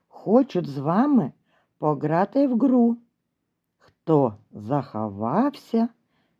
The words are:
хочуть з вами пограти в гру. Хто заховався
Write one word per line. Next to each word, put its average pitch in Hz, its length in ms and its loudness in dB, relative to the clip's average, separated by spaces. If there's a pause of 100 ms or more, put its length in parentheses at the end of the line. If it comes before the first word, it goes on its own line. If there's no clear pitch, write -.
хочуть 190 600 0
з 139 100 -10
вами 185 540 0 (460)
пограти 156 720 0
в 247 100 0
гру. 233 400 2 (800)
Хто 139 580 0 (160)
заховався 131 1400 -4 (500)